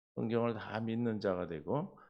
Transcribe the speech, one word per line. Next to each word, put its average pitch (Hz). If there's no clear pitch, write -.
성경을 117
다 107
믿는 113
자가 90
되고, 87